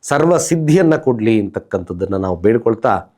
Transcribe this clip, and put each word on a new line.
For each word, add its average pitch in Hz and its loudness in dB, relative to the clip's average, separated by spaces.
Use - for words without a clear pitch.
ಸರ್ವ 160 2
ಸಿದ್ಧಿಯನ್ನ 160 2
ಕೊಡ್ಲಿ 113 0
ಅಂತಕ್ಕಂಥದ್ದನ್ನ 95 -6
ನಾವು 95 -2
ಬೇಡ್ಕೊಳ್ತಾ 110 0